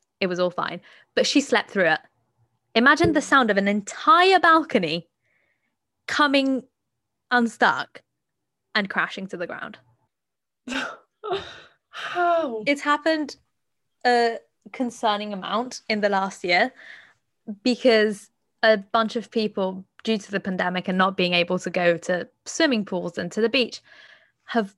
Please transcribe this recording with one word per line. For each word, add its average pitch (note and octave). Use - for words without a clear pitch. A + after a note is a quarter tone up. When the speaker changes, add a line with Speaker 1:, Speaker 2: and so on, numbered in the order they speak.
Speaker 1:
It F#3+
was F3+
all F3+
fine. F3
But -
she C#4+
slept A3+
through F3+
it. D#3
Imagine D4
the C#4+
sound C4
of G3
an G3
entire D#4+
balcony D4
coming C4+
unstuck A3+
and G3+
crashing F#3+
to F#3+
the F3
ground. -
Speaker 2:
<laughs> -
How? E4
Speaker 1:
It's C#4+
happened D4
a A#3+
concerning G#3
amount G#3+
in G#3+
the G3+
last F#3+
year F#3
because A3
a A3
bunch A3
of A3+
people, F#3+
due A3
to G3
the G3
pandemic F3+
and F#3
not F#3+
being F3+
able F3
to F#3
go F3
to F3
swimming C4
pools F3
and F3+
to G#3+
the A3+
beach, A#3+
have, G#3+